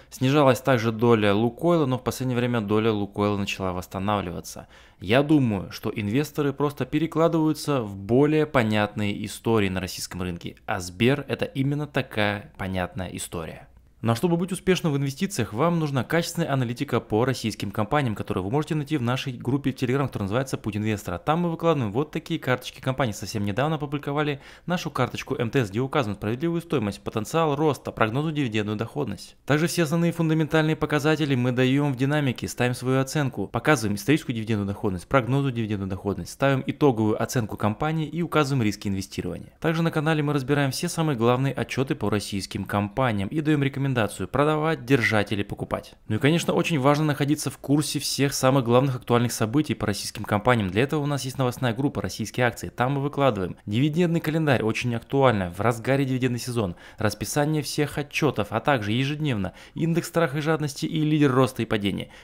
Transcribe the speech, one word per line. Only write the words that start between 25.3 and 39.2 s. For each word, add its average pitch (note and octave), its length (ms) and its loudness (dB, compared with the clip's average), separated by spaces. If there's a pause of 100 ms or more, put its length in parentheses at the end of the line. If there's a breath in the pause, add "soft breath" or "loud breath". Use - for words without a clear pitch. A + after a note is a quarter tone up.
М A2+ 140 -2
Т C3+ 120 4
С, G2 60 -4
где G#2 120 -2
указана C3+ 340 0
справедливую D3+ 460 -2
стоимость, G#2+ 400 -2
потенциал D3+ 540 -2
роста, D3 360 0
прогнозу C3 400 0
дивидендную A2 440 0
доходность. A2+ 600 -6 (100)
Также D3+ 220 2
все E3+ 160 0
основные E3+ 300 2
фундаментальные D#3 640 2
показатели D3 580 2
мы B2 160 2
даём C3 420 2
в - 20 -4
динамике, C3+ 520 0
ставим B2 260 0
свою C3 280 0
оценку, C3 480 -2
показываем A2+ 480 2
историческую C3+ 380 0
дивидендную G#2+ 320 0
доходность, G2 400 -4
прогнозу C3+ 440 0
дивидендную G#2 400 -4
доходность, F#2+ 400 -4
ставим C3+ 340 2
итоговую A2 560 2
оценку - 340 -2
компании D3+ 520 -2
и E3+ 160 -4
указываем C#3+ 400 2
риски G#2 240 -2
инвестирования. F2+ 720 -6